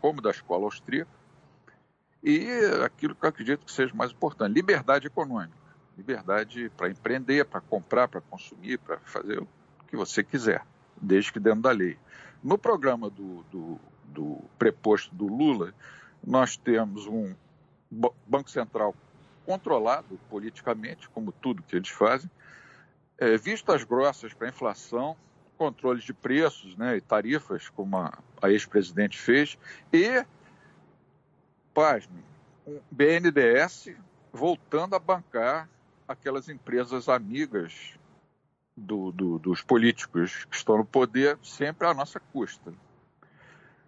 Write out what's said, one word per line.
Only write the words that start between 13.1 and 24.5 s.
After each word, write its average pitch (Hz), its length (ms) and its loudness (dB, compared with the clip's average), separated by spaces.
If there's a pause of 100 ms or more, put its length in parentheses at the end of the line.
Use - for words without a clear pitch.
do, 95 400 -14
do, 82 300 -10 (240)
do 73 360 -10 (180)
preposto 107 560 2
do 98 120 -6
Lula, 110 460 0 (520)
nós 127 320 2
temos 104 500 0
um 107 280 -6 (560)
ba-, 117 220 -2 (120)
Banco 139 260 -2
Central 110 440 -2 (500)
controlado 123 720 -2 (120)
politicamente, 110 800 -8
como 107 240 -8
tudo 107 320 -6
que - 100 -12
eles 92 140 -4
fazem, 135 420 0 (880)
é, 113 180 4
vistas 160 460 0
grossas 120 500 0
para - 140 -8
a 127 40 -6